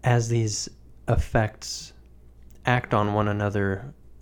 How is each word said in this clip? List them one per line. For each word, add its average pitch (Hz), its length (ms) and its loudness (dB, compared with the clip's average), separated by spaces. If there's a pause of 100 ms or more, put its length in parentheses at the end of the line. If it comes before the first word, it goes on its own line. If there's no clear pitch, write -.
As 120 280 2
these 113 400 -2 (380)
effects - 840 -2 (720)
act 123 300 0
on 104 180 2
one 104 160 2
another, 101 640 -2 (300)